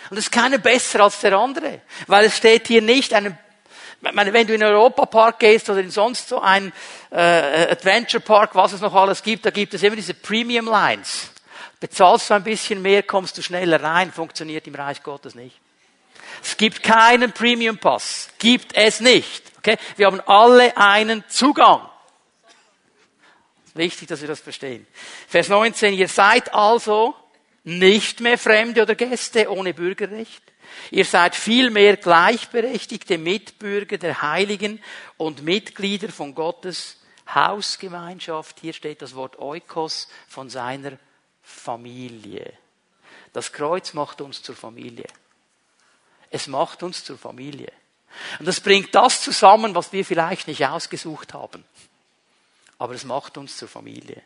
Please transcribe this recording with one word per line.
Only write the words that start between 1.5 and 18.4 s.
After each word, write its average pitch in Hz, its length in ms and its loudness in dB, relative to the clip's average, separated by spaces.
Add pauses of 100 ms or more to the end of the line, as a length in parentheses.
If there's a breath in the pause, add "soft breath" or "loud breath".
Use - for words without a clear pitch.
Weil 202 180 6
es 214 120 0
steht 220 300 4
hier 226 140 6
nicht, 240 320 2
einem, 202 240 -2 (640 loud breath)
ich - 120 -6
meine, 202 180 0
wenn 233 160 2
du 220 60 -2
in 214 80 0
den 214 80 4
Europapark 220 720 4
gehst 220 300 4
oder 196 120 0
in 185 100 -8
sonst 220 380 -2
so - 100 -6
ein, 196 320 0 (400 loud breath)
äh, 165 600 2
Adventure 214 500 0
Park, 208 340 2
was 185 160 4
es 190 80 -12
noch 185 140 -4
alles 196 280 2
gibt, 220 240 -4
da 202 40 0
gibt 202 240 -4
es 175 100 -4
immer 208 140 0
diese 175 160 -10
Premium 233 540 -4
Lines. 151 640 -2 (500 loud breath)
Bezahlst 190 480 4
du 220 60 4
ein 196 80 0
bisschen 202 380 -6
mehr, 196 220 2
kommst 185 340 -6
du 175 40 -14
schneller 175 420 -2
rein, 165 300 0
funktioniert 156 540 -12
im 143 80 -18
Reich 143 280 -12
Gottes 139 320 -16
nicht. 123 240 -20 (840 loud breath)
Es - 140 -10
gibt - 280 -2
keinen 226 500 4
Premium 233 440 -2
Pass. - 520 -4 (100)
Gibt 240 360 0